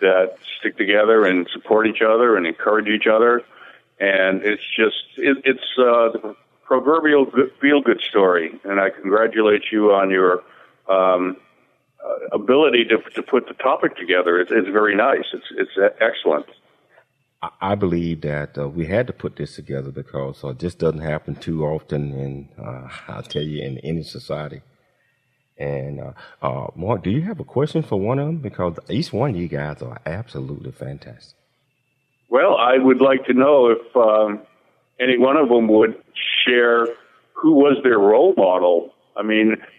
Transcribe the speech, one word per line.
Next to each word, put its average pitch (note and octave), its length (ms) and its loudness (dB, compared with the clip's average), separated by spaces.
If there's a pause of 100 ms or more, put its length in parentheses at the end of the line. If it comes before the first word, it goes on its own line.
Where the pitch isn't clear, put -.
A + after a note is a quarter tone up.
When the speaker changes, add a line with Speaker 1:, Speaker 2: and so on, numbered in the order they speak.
Speaker 1:
that F#2 360 2 (220)
stick - 200 -6
together G#2+ 480 2
and F#2 260 0
support A2 340 0
each G#2+ 140 -2
other A2+ 360 4
and F2 100 0
encourage G#2 420 -2
each G#2+ 180 0
other. A#2 360 2 (580)
And F#2+ 420 0
it's G#2 200 -2 (140)
just, A2 200 0 (220)
it, C#3 260 0
it's, C3 340 -4
uh, A#2+ 340 4
the G#2+ 240 -10 (280)
proverbial C#3+ 600 2
good, B2+ 340 0
feel-good C#3 400 2
story. F2+ 640 0
And G2 160 -2
I G2 80 2
congratulate G#2 840 0
you G#2+ 220 4
on G2 160 4
your, F#2 340 2 (460)
um, F#2 480 2 (680)
uh, - 300 -8
ability B2+ 540 2
to, A2 120 2 (160)
to A2 80 -8
put - 240 -2
the - 80 -16
topic D3+ 420 -2
together. F2 440 0
It's, F2+ 100 -4
it's G#2 180 0
very G#2 280 0
nice. A2+ 360 0
It's, F2+ 140 -14 (120)
it's - 180 -6
e-, G2 240 0
excellent. F2 460 -2 (960)
Speaker 2:
I, E2+ 80 -10 (100)
I G2 140 -2
believe E2+ 480 -2
that, D2 340 -6
uh, C#2+ 120 -6
we D#2+ 180 -6
had A2 220 -2
to - 40 -10
put - 240 -10
this - 180 -12
together C#2 360 -12
because, C#2 520 -12
uh, C#2 160 -10
this E2+ 160 -8
doesn't D#2 280 -4
happen D2+ 320 -8
too D#2+ 300 -6
often D2 480 -6
in, C#2 360 -10 (100)
uh, B1+ 300 -16 (100)
<laughs> - 100 -20
I'll - 140 -14
tell - 200 -8
you, D2+ 200 -8
in C2 160 -10
any D#2+ 240 -8
society. D2 600 -12 (960)
And, C#2+ 420 -8
uh, C2 120 -14 (280)
uh, C2+ 340 -8
Mark, F#2 300 -6
do F2 60 -2
you B2+ 120 -2
have G3 160 -8
a D3+ 60 -12
question D3+ 380 -4
for G#2 180 -4
one A#2 180 -2
of C#3+ 80 -4
them? E3 120 -6
Because F#2 400 -6 (100)
each G#2+ 240 -6
one B2+ 180 -2
of G2 60 -4
you F2 100 -6
guys D2 360 -8
are A#1+ 240 -14
absolutely C#2+ 640 -12
fantastic. B1+ 640 -18 (920)
Speaker 1:
Well, D3+ 280 4
I B2+ 220 2
would C3 220 4
like C3+ 260 2
to B2+ 80 0
know C3 340 6
if, - 260 0
um, G#2+ 460 2 (580)
any B2+ 200 0
one C3+ 180 4
of C#3+ 140 2
them A#2 180 4
would A2 340 4 (420)
share A#2+ 420 2 (480)
who D#3+ 180 2
was C#3 320 6
their A#2+ 140 4
role A#2+ 380 4
model. F2+ 560 2 (220)
I G#2 80 -8
mean, A2 340 2 (220)